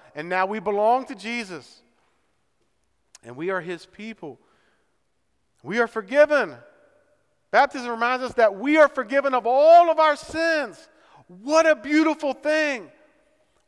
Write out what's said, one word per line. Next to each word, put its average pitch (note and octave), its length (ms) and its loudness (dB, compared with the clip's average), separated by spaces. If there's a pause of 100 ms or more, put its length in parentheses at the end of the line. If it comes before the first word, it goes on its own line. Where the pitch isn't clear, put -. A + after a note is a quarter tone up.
(160)
and D#3 120 -10
now F#3 200 -2
we G#3+ 120 -6
belong G#3+ 460 -2
to C4+ 100 -14
Jesus. F#3+ 680 -12 (1400)
And A#2+ 140 -18
we F3 140 -8
are F#3 100 -6
his E3+ 240 -14
people. G#3 520 -18 (1300)
We F#3+ 160 -6
are A#3 80 0
forgiven. A#3 680 0 (960)
Baptism B3+ 380 0
reminds A#3+ 360 -4
us A#3+ 80 -10
that G#3+ 220 2
we C#4 220 0
are D4 120 8
forgiven C4+ 440 -4
of A#3 120 -2
all D#4+ 440 6
of D#4 100 0
our D4+ 180 2
sins. D#4 720 -6 (380)
What C#4 380 0
a D#4 100 4
beautiful D4+ 580 -2
thing. C#4+ 560 -4 (760)